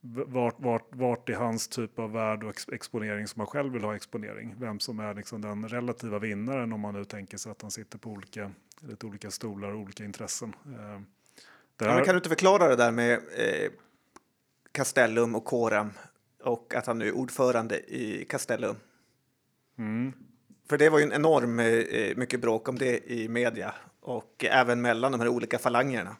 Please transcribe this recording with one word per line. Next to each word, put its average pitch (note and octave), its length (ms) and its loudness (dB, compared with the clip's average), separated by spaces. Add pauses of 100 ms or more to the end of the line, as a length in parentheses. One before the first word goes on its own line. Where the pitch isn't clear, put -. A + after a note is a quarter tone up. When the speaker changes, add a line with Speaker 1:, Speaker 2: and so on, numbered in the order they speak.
Speaker 1:
v-, A#2+ 260 -8
vart, B2 300 0
vart, A#2+ 380 -2
vart B2 340 -2
i A#2 40 -2
hans A2+ 340 -2
typ - 320 -8
av A2 120 -6
värld A2 320 -2
och G#2+ 60 -8
ex-, - 200 -12
exponering G#2+ 580 -6
som - 120 -10
man G#2 80 -2
själv C#3 260 -2
vill A2+ 100 -4
ha G#2+ 120 -4
exponering. G#2 640 -10
Vem A2 200 -6
som A2 200 -6
är G#2+ 140 -6
liksom G#2 280 -10
den G#2 280 -6
relativa A#2+ 500 -4
vinnaren A2+ 540 -4
om G#2+ 60 -6
man G#2 140 -6
nu G2+ 120 -6
tänker G2+ 320 -12
sig G#2+ 140 -10
att - 100 -16
han G#2+ 100 -10
sitter A2 260 -12
på A2+ 120 -12
olika, G2+ 420 -10 (300)
lite A#2 240 -14
olika G#2 260 -12
stolar G2+ 400 -8
och G#2+ 80 -8
olika G2+ 260 -14
intressen. G#2 500 -8 (100)
Eh, C#3+ 60 -16
det - 1120 -12
Speaker 2:
Ja, - 0 -
men G#2+ 40 4
Speaker 1:
här B2+ 160 6
Speaker 2:
kan F#3 80 6
du F3+ 40 6
inte D#3 120 -2
förklara F3 380 6
det C3 80 8
där A#2 160 6
med, A#2+ 220 4
eh, - 580 0 (1000)
Castellum A#2 640 4
och A2 100 -2
Corem A2 440 2 (540)
och - 320 -2
att A#2+ 100 0
han A2+ 140 -2
nu A2 80 0
är G2+ 80 0
ordförande A#2+ 640 2
i G#2 500 -6
Castellum? A2+ 460 -2 (1000)
Speaker 1:
Mm. A#2 360 -4 (560)
Speaker 2:
För D3 80 2
det D3+ 120 8
var D#3 100 8
ju D3+ 60 6
en D3 80 -2
enorm, C3+ 460 4
eh, A2+ 580 2
mycket B2 240 -2
bråk A2+ 280 0
om B2+ 80 -4
det B2 340 -2
i A2+ 180 -4
media A2+ 460 -2 (240)
och - 500 -8
även A#2+ 320 6
mellan A#2+ 300 2
de A#2+ 100 -2
här A#2 60 2
olika A#2+ 320 0
falangerna. A#2+ 600 0